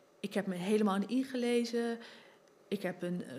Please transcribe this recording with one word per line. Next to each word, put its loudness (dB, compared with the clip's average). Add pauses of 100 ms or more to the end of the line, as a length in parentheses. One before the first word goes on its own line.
(200)
ik -6
heb 0
me -2
helemaal 4
in 2
ingelezen. 0 (720)
Ik -2
heb -4
een, -2
eh, -12